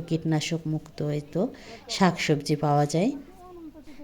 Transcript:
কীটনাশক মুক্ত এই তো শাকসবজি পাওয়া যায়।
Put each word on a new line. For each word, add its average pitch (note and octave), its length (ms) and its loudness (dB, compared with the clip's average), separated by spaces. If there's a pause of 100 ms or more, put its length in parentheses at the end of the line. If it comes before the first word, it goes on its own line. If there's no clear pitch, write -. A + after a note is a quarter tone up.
কীটনাশক D#3+ 540 0 (120)
মুক্ত - 240 -6 (200)
এই D3 60 -4 (100)
তো D#3+ 80 2 (540)
শাকসবজি E3 600 2
পাওয়া D3 300 4
যায়। E3+ 240 2 (960)